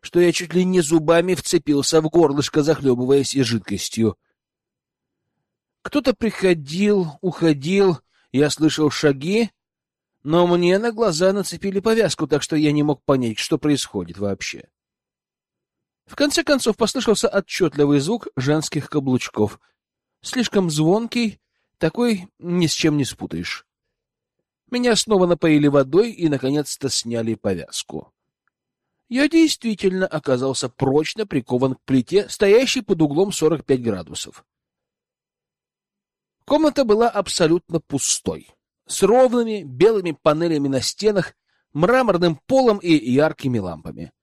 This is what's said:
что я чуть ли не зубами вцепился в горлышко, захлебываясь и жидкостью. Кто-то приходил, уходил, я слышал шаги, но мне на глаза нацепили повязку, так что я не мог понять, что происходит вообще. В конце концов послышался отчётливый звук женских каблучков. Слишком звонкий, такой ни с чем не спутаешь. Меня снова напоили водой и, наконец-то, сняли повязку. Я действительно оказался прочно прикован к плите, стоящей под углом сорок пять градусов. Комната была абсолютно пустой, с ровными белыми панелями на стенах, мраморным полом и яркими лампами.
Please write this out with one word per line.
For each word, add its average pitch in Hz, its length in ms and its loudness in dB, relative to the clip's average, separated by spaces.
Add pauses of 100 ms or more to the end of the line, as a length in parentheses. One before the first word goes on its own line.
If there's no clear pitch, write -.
что - 180 -2
я 175 120 4
чуть 160 220 -6
ли 180 100 2
не 185 180 2
зубами 165 540 2
вцепился 151 640 0
в 156 80 -2
горлышко, 147 540 2
захлебываясь 135 720 0
и 135 80 2
жидкостью. 110 720 -2 (1700)
Кто-то 269 300 -2
приходил, 185 960 0 (140)
уходил, 165 800 0 (320)
я 143 200 2
слышал 151 400 0
шаги, 160 580 0 (760)
но 165 220 2
мне 175 320 2
на 233 140 -2
глаза 190 420 0
нацепили 196 460 -4
повязку, 202 480 0
так 143 160 0
что - 120 -4
я 151 160 2
не 147 120 2
мог 147 200 -2
понять, 127 360 0
что - 180 -2
происходит 95 600 -4
вообще. - 480 -8 (1400)
В - 60 -20
конце 294 260 -2
концов 262 320 0
послышался 226 540 0
отчётливый 147 720 0
звук 202 340 -4
женских 147 540 -2
каблучков. 127 720 -2 (600)
Слишком 202 480 -2
звонкий, 202 680 -2 (380)
такой 202 500 -2 (100)
ни 175 300 -2
с - 60 -2
чем 151 240 0
не 139 80 0
спутаешь. - 600 -10 (1040)
Меня 247 280 0
снова 196 280 2
напоили 156 420 4
водой 143 440 2
и, 175 160 -2
наконец-то, 139 600 -2
сняли 113 460 -4
повязку. - 760 -8 (960)
Я 269 220 0
действительно 214 760 0
оказался 135 640 -2
прочно 147 580 -2
прикован 127 500 -2
к - 100 -20
плите, 135 420 0
стоящей 226 540 2
под 185 200 -2
углом 156 300 0
сорок 156 340 0
пять 131 160 0
градусов. - 640 -8 (2000)
Комната 294 380 2
была 220 260 2
абсолютно 170 680 -2
пустой, - 720 -6 (360)
с - 160 -6
ровными 226 600 2
белыми 175 480 0
панелями 151 560 0
на 135 140 -2
стенах, 202 540 -2 (380)
мраморным 175 640 2 (100)
полом 254 320 2
и 175 140 2
яркими 131 680 0
лампами. 82 520 -10 (120)